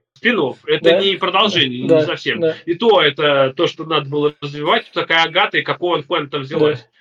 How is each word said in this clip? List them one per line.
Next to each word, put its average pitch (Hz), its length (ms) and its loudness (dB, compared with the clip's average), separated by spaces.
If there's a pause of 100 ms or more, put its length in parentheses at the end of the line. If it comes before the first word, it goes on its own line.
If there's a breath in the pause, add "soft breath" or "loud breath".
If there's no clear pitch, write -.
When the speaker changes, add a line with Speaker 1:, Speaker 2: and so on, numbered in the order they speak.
(180)
Speaker 1:
Спин-офф. 185 400 0 (100)
Это 151 240 4
Speaker 2:
Да. 190 100 4
Speaker 1:
не 196 160 0
продолжение, 175 720 0
Speaker 2:
Да, 156 140 6
Speaker 1:
не 151 40 0
совсем. 123 360 -4
Speaker 2:
да. 160 140 0 (100)
Speaker 1:
И 165 100 -2
то 208 260 4
это 139 540 2
то, 165 120 0
что 160 180 -8
надо 147 240 -4
было 147 320 -2
развивать, 147 520 -2
такая 165 320 0
Агата, 170 340 -2
и 139 40 -6
какого 165 320 -2
он 147 80 -4
фэн 156 260 -4
там 147 140 -6
взялась. 147 440 0 (140)